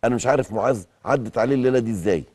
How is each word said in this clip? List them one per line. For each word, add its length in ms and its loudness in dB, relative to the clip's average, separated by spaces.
أنا 120 2
مش 120 -2
عارف 260 2
معاذ 300 0
عدت 320 -2
عليه 180 2
الليلة 240 2
دي 120 -2
إزاي. 320 0